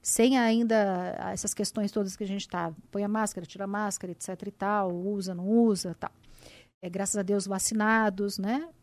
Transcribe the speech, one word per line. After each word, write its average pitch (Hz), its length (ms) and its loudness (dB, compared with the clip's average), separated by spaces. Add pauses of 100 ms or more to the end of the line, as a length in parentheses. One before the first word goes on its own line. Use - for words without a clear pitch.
Sem 254 340 4
ainda 220 800 2 (160)
essas 196 220 -4
questões 202 380 -2
todas 196 240 -2
que - 80 -6
a - 20 -4
gente 196 220 -4
tá, 170 240 -4 (180)
põe 202 140 -2
a 202 40 -2
máscara, 208 380 -2
tira 196 180 -10
a 196 40 -6
máscara, 202 440 -4
et 165 100 -12
cetera 190 260 -8
e 202 40 -10
tal, 196 400 0
usa, 185 420 -4
não 180 140 -4
usa, 214 500 4
tal. - 120 -6 (720)
É, 180 80 -8
graças 190 260 -2
a 202 60 0
Deus, 196 240 0
vacinados, 208 920 2
né? 240 300 -2 (140)